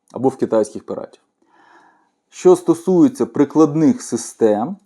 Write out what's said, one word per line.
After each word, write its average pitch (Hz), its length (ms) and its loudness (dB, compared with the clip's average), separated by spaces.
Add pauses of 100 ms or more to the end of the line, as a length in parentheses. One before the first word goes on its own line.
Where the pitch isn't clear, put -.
(120)
або 120 160 -2
в 123 80 -4
китайських - 500 -4
піратів. - 360 -14 (1080)
Що 185 280 4
стосується 165 680 0
прикладних 147 760 0
систем, 113 840 -4